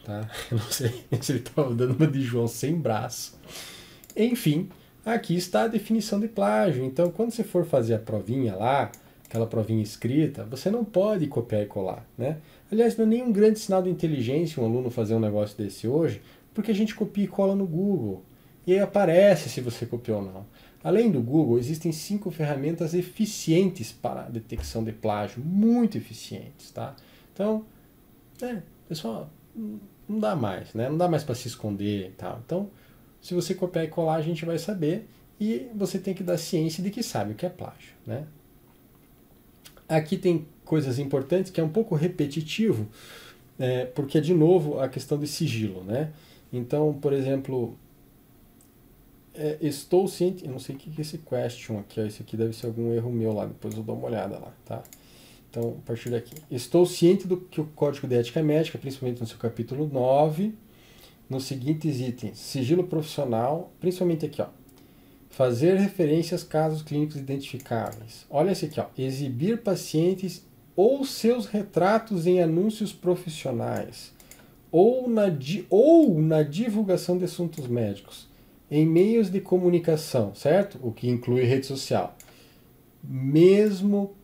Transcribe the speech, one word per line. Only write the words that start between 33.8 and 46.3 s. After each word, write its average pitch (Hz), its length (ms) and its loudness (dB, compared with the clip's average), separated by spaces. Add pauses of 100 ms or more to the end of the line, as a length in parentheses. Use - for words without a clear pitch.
e 160 40 -4
colar, 160 260 0
a 160 60 0
gente 165 240 -4
vai 165 120 -2
saber 180 500 -2 (320)
e 226 340 -2
você 196 260 -2
tem 190 140 -4
que 185 100 -8
dar 175 140 0
ciência 160 460 -2
de 202 60 -4
que 233 120 -4
sabe 110 320 -4
o - 20 -12
que 170 100 -6
é 180 40 -4
plágio, - 440 -16 (120)
né? 127 200 -6 (1600)
Aqui 160 300 0
tem 170 280 2 (180)
coisas 135 360 0
importantes 143 520 0
que - 80 -4
é 160 40 2
um 156 60 0
pouco 214 260 0
repetitivo, 156 920 0 (720)
é, 127 280 0
porque 143 320 0
é, 156 40 4
de 156 120 2
novo, 156 460 4
a 135 80 0
questão 139 300 -4
de 147 80 -4
sigilo, 110 580 -2
né? 135 280 -2 (400)